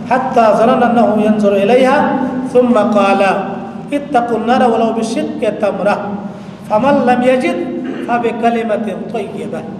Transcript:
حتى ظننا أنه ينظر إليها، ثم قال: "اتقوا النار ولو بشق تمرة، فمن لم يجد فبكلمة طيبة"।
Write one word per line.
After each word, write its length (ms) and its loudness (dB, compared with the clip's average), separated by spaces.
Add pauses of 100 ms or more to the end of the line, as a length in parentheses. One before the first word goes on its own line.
حتى 360 2 (140)
ظننا 320 4
أنه 160 4 (180)
ينظر 300 2
إليها، 420 4 (560)
ثم 220 4 (220)
قال: 240 2 (720)
"اتقوا 440 -2
النار 240 0 (100)
ولو 220 0
بشق 480 -4 (200)
تمرة، 360 0 (720)
فمن 260 2 (140)
لم 120 2
يجد 360 2 (500)
فبكلمة 800 -2 (260)
طيبة"। 480 -8 (180)